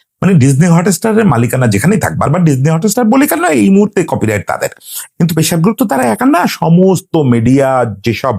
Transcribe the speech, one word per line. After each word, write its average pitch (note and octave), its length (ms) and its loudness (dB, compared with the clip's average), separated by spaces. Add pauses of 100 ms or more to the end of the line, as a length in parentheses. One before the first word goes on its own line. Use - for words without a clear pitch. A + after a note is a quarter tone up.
(220)
মানে F#3 120 2
ডিজনি C#3 320 2
হটস্টারের G3+ 600 0
মালিকানা B2 400 0
যেখানেই C3 340 0
থাক, D#2+ 180 -4
বারবার E3+ 260 0
ডিজনি C#3+ 260 2
হটস্টার G#3 340 -2
বলি C4+ 220 2
কেন, E4+ 180 -2
এই A#3+ 260 2
মুহূর্তে G3+ 340 2
কপিরাইট G#2+ 420 -2
তাদের, - 220 -6 (500)
কিন্তু E3 160 -2
প্রেশার D#3+ 240 0
গ্রুপ G#3 180 0
তো - 80 -2
তারা B3+ 200 -2
একা A#3 220 -2
না, D#4+ 200 2
সমস্ত E3+ 720 0
মিডিয়া C3 520 2 (360)
যেসব A#2+ 340 -4